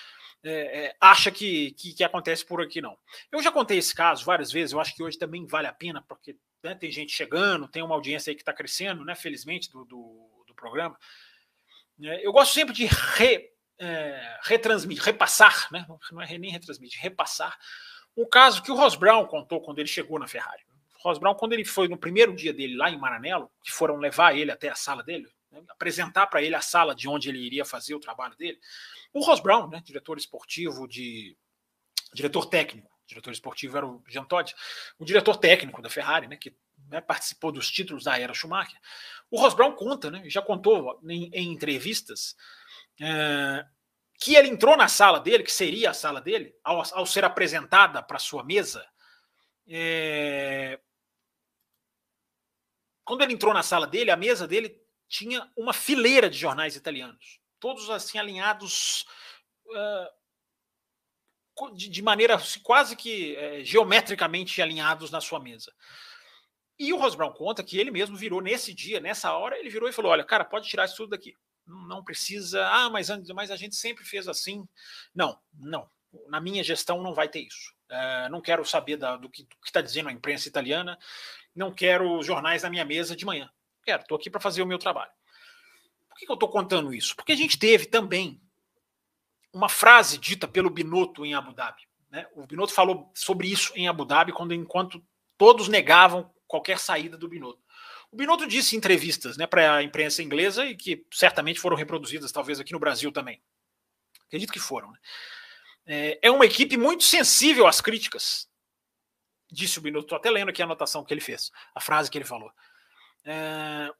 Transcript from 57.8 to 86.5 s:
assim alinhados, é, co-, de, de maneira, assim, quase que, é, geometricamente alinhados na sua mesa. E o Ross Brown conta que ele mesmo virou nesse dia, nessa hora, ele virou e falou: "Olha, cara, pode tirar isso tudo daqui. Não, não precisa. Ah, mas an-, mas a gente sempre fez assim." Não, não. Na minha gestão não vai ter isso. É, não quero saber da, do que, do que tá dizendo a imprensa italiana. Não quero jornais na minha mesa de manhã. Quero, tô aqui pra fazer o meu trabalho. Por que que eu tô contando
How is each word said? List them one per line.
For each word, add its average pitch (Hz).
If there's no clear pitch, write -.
assim 214
alinhados, 202
é, 202
co-, -
de, 190
de 180
maneira, 220
assim, -
quase 240
que, 185
é, 147
geometricamente 185
alinhados 156
na 160
sua 151
mesa. 120
E 294
o 359
Ross 262
Brown 156
conta 202
que 185
ele 262
mesmo 202
virou 185
nesse 208
dia, 180
nessa 175
hora, 226
ele 320
virou 226
e -
falou: 208
"Olha, 151
cara, 202
pode 214
tirar 190
isso 185
tudo 214
daqui. -
Não, 175
não 190
precisa. 190
Ah, 233
mas 196
an-, 202
mas 196
a 196
gente 202
sempre 233
fez 190
assim." 196
Não, 170
não. 151
Na 151
minha 185
gestão 165
não 185
vai 156
ter 151
isso. -
É, 127
não 170
quero 165
saber 147
da, 127
do 123
que, -
do -
que -
tá 170
dizendo 143
a 127
imprensa 143
italiana. 156
Não 185
quero 180
jornais 165
na 180
minha 170
mesa 165
de 185
manhã. 147
Quero, 208
tô 156
aqui 170
pra 196
fazer 185
o 185
meu 185
trabalho. -
Por -
que -
que -
eu 247
tô -
contando 185